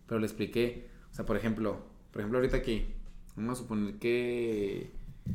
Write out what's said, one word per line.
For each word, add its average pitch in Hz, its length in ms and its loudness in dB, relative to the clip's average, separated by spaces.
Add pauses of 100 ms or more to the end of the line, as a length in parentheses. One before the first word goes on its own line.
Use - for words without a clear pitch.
Pero 117 120 2
le 107 80 2
expliqué, 117 600 0 (240)
o - 40 -18
sea, 110 100 -4
por 110 120 2
ejemplo, 107 480 0 (260)
por 104 100 -4
ejemplo, 107 180 2
ahorita 131 180 6
aquí, 113 280 2 (500)
vamos 120 240 -2
a - 40 -8
suponer 104 320 -2
que 117 1000 0 (420)